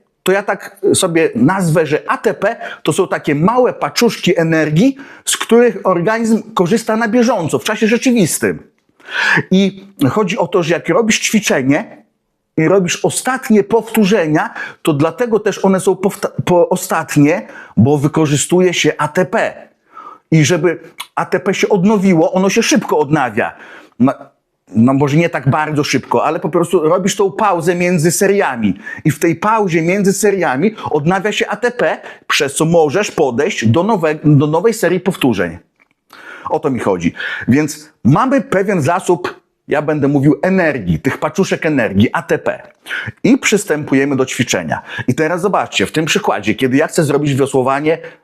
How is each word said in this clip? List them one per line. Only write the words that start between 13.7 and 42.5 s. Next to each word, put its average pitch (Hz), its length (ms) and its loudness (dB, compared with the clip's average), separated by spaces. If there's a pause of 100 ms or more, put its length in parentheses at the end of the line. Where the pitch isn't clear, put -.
to 165 120 0
dlatego 165 460 0
też 196 260 -4
one 190 140 4
są 190 160 0
powta-, - 360 -4 (140)
po-, 175 240 2
ostatnie, 165 800 0 (300)
bo 143 200 4
wykorzystuje 156 760 0
się 151 240 0
A 151 100 -2
T 185 180 0
P. 180 280 -2 (800)
I 160 140 4
żeby 165 340 0 (360)
A 165 100 -2
T 185 140 -2
P 190 140 -2
się - 160 0
odnowiło, 190 640 2
ono 190 160 2
się 226 140 0
szybko 208 360 0
odnawia. 127 540 -2 (460)
Ma-, 127 300 0 (460)
no 120 180 4
może 139 240 2
nie 170 120 2
tak 147 200 -2
bardzo 151 340 -2
szybko, 120 420 -2
ale 160 140 -2
po 175 100 -6
prostu 170 300 0
robisz 175 360 0
tą 196 160 0
pauzę 180 440 0
między 175 360 2
seriami. 151 680 0 (260)
I 156 60 2
w - 80 -6
tej 165 160 0
pauzie 202 460 0
między 190 320 0
seriami 196 600 0 (160)
odnawia 180 400 0
się 208 160 -4
A 208 80 -6
T 240 160 -2
P, 170 260 -2 (300)
przez 139 280 -2
co 160 100 0
możesz 165 460 2
podejść 139 540 -2
do 117 180 2
nowe-, 160 400 0
do 151 240 4
nowej 175 260 0
serii 180 260 0
powtórzeń. 104 580 -2 (920)
O 156 100 -2
to - 100 -4
mi 123 100 -2
chodzi. 87 340 0 (340)
Więc 147 460 0 (100)
mamy 240 380 4
pewien 190 400 0
zasób, 175 600 -2 (260)
ja 143 140 0
będę 147 260 0
mówił, 143 340 2
energii, 156 580 0
tych - 180 -4
paczuszek 170 480 -2
energii, 110 480 2
A 165 80 -2
T 156 180 -2
P. - 220 -6 (600)